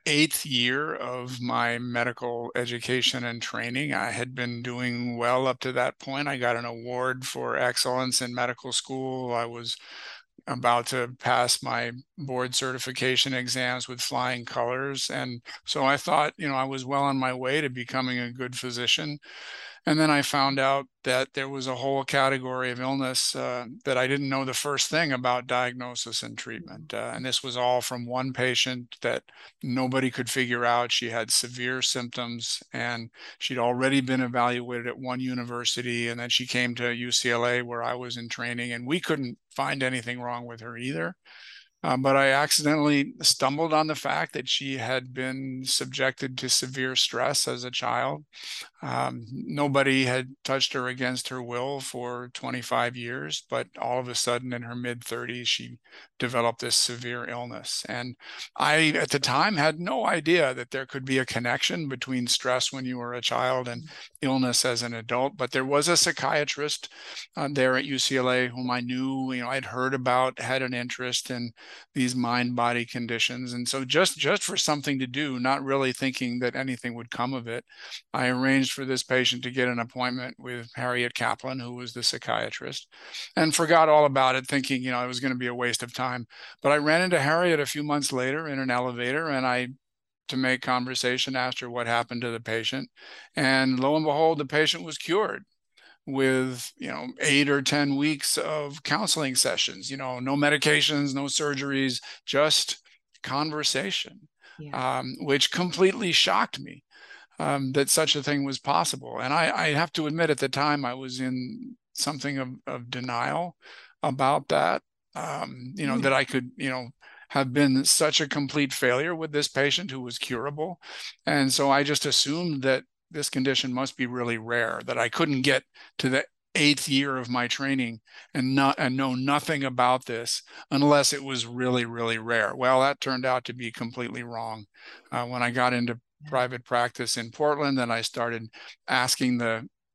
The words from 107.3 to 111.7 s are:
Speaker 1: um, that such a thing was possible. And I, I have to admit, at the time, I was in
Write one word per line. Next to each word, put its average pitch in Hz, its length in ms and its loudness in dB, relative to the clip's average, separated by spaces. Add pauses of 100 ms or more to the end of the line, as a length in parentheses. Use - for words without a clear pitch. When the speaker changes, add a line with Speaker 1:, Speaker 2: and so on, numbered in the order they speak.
Speaker 1:
um, 139 340 0
that 139 160 4
such 156 280 4
a 147 60 -4
thing 143 220 0
was 135 140 -4
possible. 131 640 0
And 127 120 0
I, 160 240 4
I 165 180 2
have 165 180 2
to 156 160 0
admit, 160 220 2
at 135 80 2
the 139 100 2
time, 143 360 2
I 123 100 -4
was 131 260 -8
in 127 560 -6 (160)